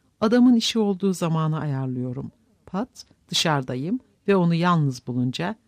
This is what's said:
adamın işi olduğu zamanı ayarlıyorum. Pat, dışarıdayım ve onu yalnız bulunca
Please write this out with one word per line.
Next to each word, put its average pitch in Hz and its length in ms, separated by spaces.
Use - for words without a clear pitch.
adamın 240 340
işi 226 240
olduğu 196 340
zamanı 160 460
ayarlıyorum. 131 720
Pat, - 400
dışarıdayım 147 680
ve 202 80
onu 170 180
yalnız 160 540
bulunca 127 480